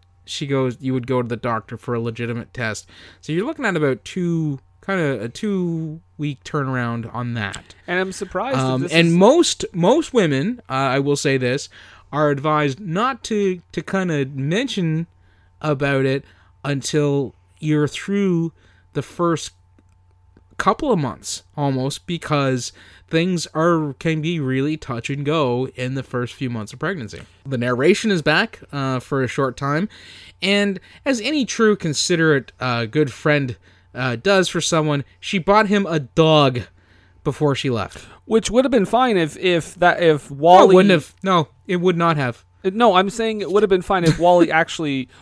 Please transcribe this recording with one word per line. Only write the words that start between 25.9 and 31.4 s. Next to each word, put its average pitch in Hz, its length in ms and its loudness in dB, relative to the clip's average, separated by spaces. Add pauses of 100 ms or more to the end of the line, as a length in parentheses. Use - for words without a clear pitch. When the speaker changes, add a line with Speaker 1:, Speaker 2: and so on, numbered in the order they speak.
Speaker 1:
the 135 100 -6
first 123 300 -6
few 135 140 -6
months 110 240 -8
of 127 60 -20
pregnancy. 147 440 -8 (220)
The 135 140 -6
narration 135 540 2
is 165 100 -2
back, 170 380 0 (100)
uh, 135 300 -4
for 135 240 -2
a - 20 -2
short 127 300 -4
time, 151 320 -4 (520)
and 202 380 0 (260)
as 262 160 0
any 269 240 -2